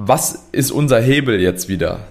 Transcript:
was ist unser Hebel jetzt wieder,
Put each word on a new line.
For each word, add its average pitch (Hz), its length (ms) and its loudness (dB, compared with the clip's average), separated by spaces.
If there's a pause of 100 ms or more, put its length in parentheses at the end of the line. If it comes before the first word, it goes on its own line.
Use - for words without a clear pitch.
was - 480 -2
ist - 200 0
unser 131 280 2
Hebel 131 400 2
jetzt 90 280 0
wieder, 87 320 -4 (100)